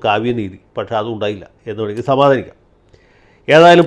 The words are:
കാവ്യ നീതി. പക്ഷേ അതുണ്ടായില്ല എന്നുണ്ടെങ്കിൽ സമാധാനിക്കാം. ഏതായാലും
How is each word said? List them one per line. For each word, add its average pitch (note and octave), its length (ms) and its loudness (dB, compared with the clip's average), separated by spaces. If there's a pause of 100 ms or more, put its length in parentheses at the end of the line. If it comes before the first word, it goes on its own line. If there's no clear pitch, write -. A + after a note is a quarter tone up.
കാവ്യ G#2+ 320 -2
നീതി. F#2+ 200 -10 (160)
പക്ഷേ A#2 260 -8
അതുണ്ടായില്ല G#2 440 -8 (240)
എന്നുണ്ടെങ്കിൽ G#2+ 420 -8
സമാധാനിക്കാം. C3+ 460 -2 (920)
ഏതായാലും E3+ 400 6